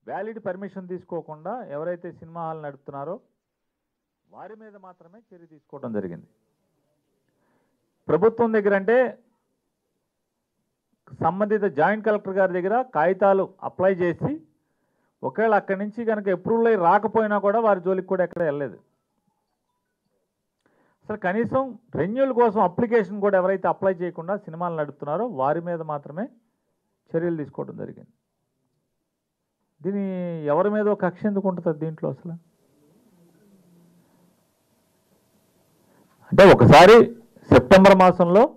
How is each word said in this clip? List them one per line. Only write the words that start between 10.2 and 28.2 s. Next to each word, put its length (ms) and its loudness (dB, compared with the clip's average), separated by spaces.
సంబంధిత 420 -4
జాయింట్ 280 -2
కలెక్టర్ 320 -4
గారి 180 0
దగ్గర 180 -4
కాగితాలు 480 0
అప్లై 320 -2
చేసి, 300 -4
ఒకవేళ 340 -2
అక్కడి 220 -8
నుంచి 260 -12
కనుక 180 -6
approval 340 -2
అయి 60 0
రాకపోయినా 580 0
కూడా 220 0
వారి 200 0
జోలికి 240 -4
కూడా 160 -2
ఎక్కడ 220 -12
వెళ్ళలేదు. 280 -8
అసలు 260 -12
కనీసం 360 -2
renewal 400 -2
కోసం 280 0
application 560 -4
కూడా 160 0
ఎవరైతే 320 -2
అప్లై 280 -2
చేయకుండా 340 -8
సినిమాలు 360 -10
నడుపుతున్నారో 460 -8
వారి 280 -4
మీద 120 -8
మాత్రమే 340 -12
చర్యలు 320 -4
తీసుకోవడం 400 -14
జరిగింది. 300 -20